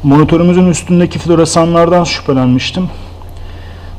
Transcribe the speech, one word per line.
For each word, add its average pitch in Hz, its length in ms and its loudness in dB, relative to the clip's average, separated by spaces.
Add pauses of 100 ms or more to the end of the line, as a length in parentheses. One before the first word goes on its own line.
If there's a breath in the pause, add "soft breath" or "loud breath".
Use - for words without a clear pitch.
monitörümüzün 165 640 4
üstündeki 175 520 0
floresanlardan 170 840 2
şüphelenmiştim. 131 840 -2 (1120 loud breath)